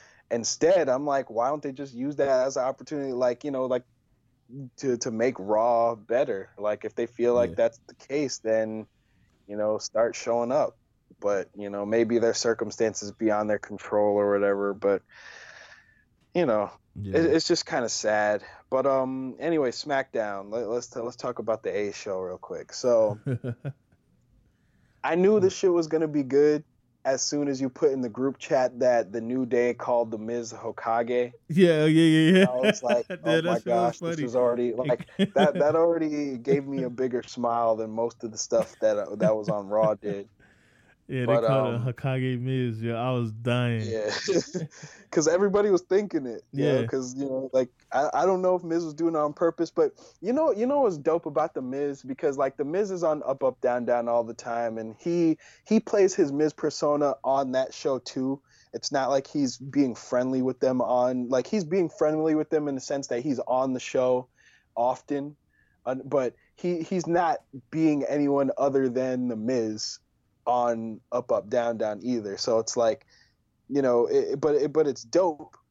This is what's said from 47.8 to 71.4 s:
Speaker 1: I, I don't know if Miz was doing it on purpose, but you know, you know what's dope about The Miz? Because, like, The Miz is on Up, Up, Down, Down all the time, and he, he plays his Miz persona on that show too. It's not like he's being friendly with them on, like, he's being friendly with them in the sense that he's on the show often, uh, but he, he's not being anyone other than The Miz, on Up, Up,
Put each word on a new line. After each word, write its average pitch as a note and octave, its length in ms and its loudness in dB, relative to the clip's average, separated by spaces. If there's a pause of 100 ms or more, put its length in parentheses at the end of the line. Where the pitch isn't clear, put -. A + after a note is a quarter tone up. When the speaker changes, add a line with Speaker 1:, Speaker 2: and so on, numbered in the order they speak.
Speaker 1:
I, C#3+ 220 2
I D3+ 120 2
don't F#3 140 2
know F#3 140 4
if F3+ 80 -2
Miz E3+ 220 -2
was D#3 100 -8
doing E3 200 0
it D#3 40 0
on D3 160 0
purpose, E3 360 0
but - 220 2 (280)
you G3+ 120 -2
know, D4+ 200 2
you G#3 140 0
know C#4+ 160 2
what's G3 160 2
dope D#3+ 280 0
about D3+ 280 -2
The C#3+ 80 -6
Miz? C#3 400 -4
Because, C3+ 360 -2
like, C3+ 180 -2
The D3 80 -2
Miz F#3+ 260 -2
is F3+ 120 -4
on D3+ 220 0
Up, C3+ 180 -2
Up, B2+ 180 -2
Down, B2 240 0
Down A#2+ 240 0
all A#2 160 2
the A2+ 100 -10
time, A#2 440 -6
and A2 200 -10
he, E3+ 400 2 (280)
he A3 140 4
plays F#3+ 340 2
his D3 180 2
Miz D3 200 2
persona D3 600 0 (100)
on C3+ 280 0
that C3 220 -2
show C3+ 240 -2
too. C3+ 440 -4 (300)
It's - 200 -8
not C3+ 180 0
like C3+ 160 2
he's C3+ 320 -2
being C3+ 360 0
friendly C3 480 -2
with C3 180 -2
them B2+ 200 2
on, B2 480 2
like, B2+ 180 0
he's G#3 180 0
being E3+ 240 0
friendly D#3 460 2
with D#3 160 0
them D3+ 180 0
in C#3 80 -4
the B2+ 40 -8
sense C#3 280 -6
that B2 140 -2
he's C3 180 -2
on C3 320 0
the B2+ 80 -4
show B2+ 500 0 (460)
often, C#3 600 -2 (480)
uh, C3 200 -2
but C3 300 0 (220)
he, F3 260 -4
he's F3 260 -4
not E3+ 320 2 (300)
being D3+ 340 2
anyone C#3 520 2
other C3+ 320 2
than B2+ 400 -2
The A#2 80 -4
Miz, A2 640 -4 (480)
on A#2 540 0 (120)
Up, - 200 -2
Up, G2+ 180 0